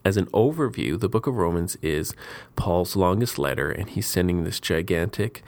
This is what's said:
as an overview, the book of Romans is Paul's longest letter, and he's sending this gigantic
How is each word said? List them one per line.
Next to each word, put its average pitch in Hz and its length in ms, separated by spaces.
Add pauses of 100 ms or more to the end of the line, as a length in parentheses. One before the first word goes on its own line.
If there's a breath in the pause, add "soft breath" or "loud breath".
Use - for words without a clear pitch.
as 98 120
an 92 100
overview, 131 720
the 107 100
book - 180
of 135 80
Romans 85 480
is 78 320 (420 loud breath)
Paul's 87 400
longest 98 420
letter, 69 320
and - 200
he's - 160
sending 90 380
this - 160
gigantic 87 880